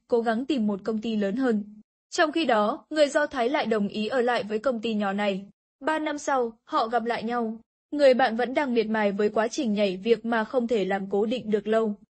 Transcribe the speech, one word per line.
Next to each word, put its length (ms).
cố 120
gắng 260
tìm 200
một 180
công 160
ty 160
lớn 200
hơn. 280
Trong 200
khi 120
đó, 460
người 180
Do 180
Thái 220
lại 180
đồng 220
ý 200
ở 120
lại 220
với 160
công 220
ty 140
nhỏ 180
này. 340
Ba 180
năm 200
sau, 460
họ 240
gặp 160
lại 180
nhau. 380
Người 240
bạn 220
vẫn 180
đang 200
miệt 120
mài 260
với 160
quá 200
trình 240
nhảy 240
việc 280
mà 200
không 220
thể 180
làm 260
cố 160
định 240
được 160
lâu. 280